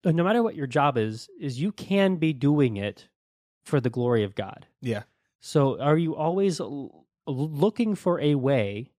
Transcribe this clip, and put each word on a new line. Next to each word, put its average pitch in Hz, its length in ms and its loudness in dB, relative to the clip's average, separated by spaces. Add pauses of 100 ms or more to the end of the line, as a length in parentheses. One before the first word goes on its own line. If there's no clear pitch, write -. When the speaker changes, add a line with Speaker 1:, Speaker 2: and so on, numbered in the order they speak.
Speaker 1:
no 170 200 2
matter 226 180 2
what 220 140 -2
your 143 100 -4
job 139 300 2
is, 110 320 -2 (100)
is 135 220 -8
you 196 100 -2
can 196 460 0
be 160 160 0
doing 135 460 2
it 104 300 -8 (560)
for 147 140 0
the 120 120 0
glory 120 340 2
of 101 100 -8
God. 98 320 -10 (140)
Speaker 2:
Yeah. 107 220 -4 (380)
Speaker 1:
So 135 380 0
are 147 200 2
you 165 180 -2
always 175 440 0
l-, 135 440 -10 (220)
looking 160 680 0
for 175 260 0
a 147 160 2
way 123 640 -2